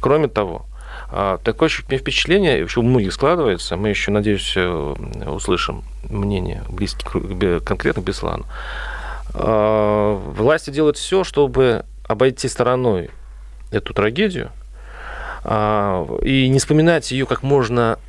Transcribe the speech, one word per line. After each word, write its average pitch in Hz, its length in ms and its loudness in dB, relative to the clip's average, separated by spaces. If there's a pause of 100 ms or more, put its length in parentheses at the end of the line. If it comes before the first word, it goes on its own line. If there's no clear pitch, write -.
Кроме 147 280 4
того, 98 380 -2 (460)
а, 95 260 0
такое 156 300 2
ощущ-, - 140 -2
впечатление, 147 800 2
еще 101 220 0
у - 20 4
многих 117 280 4
складывается, 135 640 2
мы 104 120 0
еще, 101 240 0
надеюсь, 104 420 0
э, 85 400 0 (320)
услышим 87 560 -2 (260)
мнение, 98 600 -2
близкие - 400 -6
к - 60 -10
Ру-, 90 60 0
к 92 120 -6
Бе-, 90 280 2
конкретно 107 420 -2
к - 20 -6
Беслану. 85 420 -4 (880)
А, 107 800 2
власти 107 560 0
делают 151 280 2
все, 185 260 0
чтобы 131 600 2 (220)
обойти 127 420 2
стороной 120 600 0 (640)
эту 104 200 -2
трагедию, 185 600 0 (920)
а, 104 640 2 (160)
и 131 260 4
не 135 120 6
вспоминать 156 500 4
ее 131 160 -2
как - 160 -2
можно 120 560 2 (100)